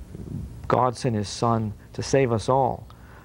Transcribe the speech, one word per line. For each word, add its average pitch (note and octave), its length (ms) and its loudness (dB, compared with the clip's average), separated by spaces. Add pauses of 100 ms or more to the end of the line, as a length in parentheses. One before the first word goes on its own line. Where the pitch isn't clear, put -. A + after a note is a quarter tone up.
(680)
God A#2+ 280 4
sent A#2+ 200 0
his G#2 120 -2
son A2+ 440 0 (220)
to - 80 -6
save C3+ 300 4
us A2 160 0
all, B2+ 380 0 (380)